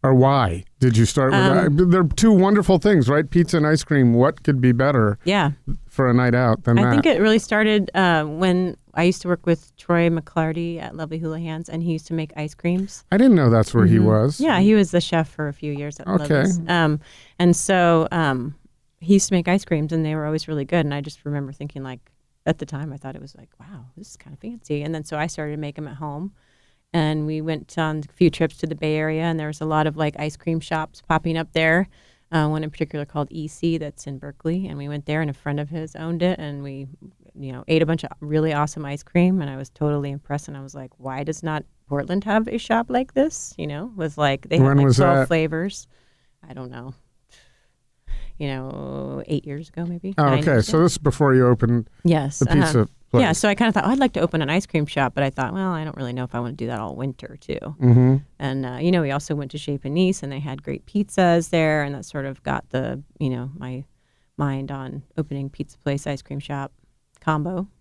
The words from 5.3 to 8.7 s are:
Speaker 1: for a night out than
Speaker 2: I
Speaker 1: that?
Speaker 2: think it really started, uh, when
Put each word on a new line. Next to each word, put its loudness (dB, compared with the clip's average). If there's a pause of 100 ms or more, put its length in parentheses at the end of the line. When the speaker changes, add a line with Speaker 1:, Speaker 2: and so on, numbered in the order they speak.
Speaker 1:
for 0
a 4
night 4
out 2
than 4
Speaker 2:
I 4
Speaker 1:
that? 4
Speaker 2:
think 4
it 4
really 4
started, 0
uh, 2
when 0 (200)